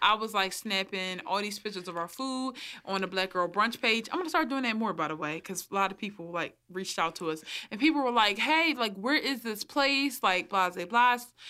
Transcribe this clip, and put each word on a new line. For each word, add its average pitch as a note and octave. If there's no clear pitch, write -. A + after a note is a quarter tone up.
I G#3
was, G#3+
like, F#3+
snapping F#3+
all G3
these G#3
pictures F#3+
of F3
our E3+
food C4
on G3
the F#3+
Black F#3
Girl F3+
Brunch G#3
page. A3+
I'm E4
gonna E4+
start D#4+
doing C4+
that A#3
more, A3
by D#3+
the D#3
way, D#3
'cause F3
a -
lot G3
of G3
people, G3
like, E3+
reached F#3
out E3
to E3
us. D#3+
And G#3+
people C#4+
were B3
like, G#3+
"Hey, D4+
like, A3+
where A3+
is C4
this A3
place?" C#4
Like, F#3
blah, F#3+
blah, F3
blah. A#3+